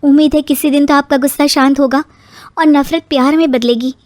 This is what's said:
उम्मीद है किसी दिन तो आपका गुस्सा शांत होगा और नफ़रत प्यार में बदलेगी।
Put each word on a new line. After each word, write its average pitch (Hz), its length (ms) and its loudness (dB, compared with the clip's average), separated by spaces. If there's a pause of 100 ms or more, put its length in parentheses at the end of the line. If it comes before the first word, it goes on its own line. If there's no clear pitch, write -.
उम्मीद 294 320 2
है 302 80 0
किसी 294 280 -2
दिन 285 160 0
तो 285 80 0
आपका 277 220 0
गुस्सा 277 300 -2
शांत 277 340 0
होगा 269 240 -2 (540)
और 320 80 0
नफ़रत 302 420 0
प्यार 277 280 0
में 320 140 2
बदलेगी। 247 440 -2 (120)